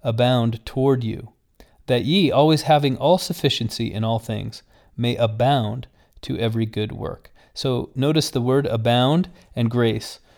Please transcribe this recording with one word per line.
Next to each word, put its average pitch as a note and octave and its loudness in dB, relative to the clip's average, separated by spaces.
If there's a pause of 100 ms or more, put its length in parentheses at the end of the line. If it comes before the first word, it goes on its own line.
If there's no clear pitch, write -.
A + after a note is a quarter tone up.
abound A#2+ 0
toward C3 2
you, A2+ -8 (540)
that A#2+ 0
ye, E3 2
always D3+ 4
having C#3+ 2
all E3 4
sufficiency - -4
in G#2+ -4
all A2+ -2
things, G#2+ -10 (320)
may A#2+ -2
abound A#2+ 0 (340)
to - -8
every A2+ -2
good G#2+ -6
work. - -10 (220)
So B2+ -4
notice D3 0
the C3 -2
word C3 2
abound B2 2 (260)
and A#2 0
grace. A#2 -2 (180)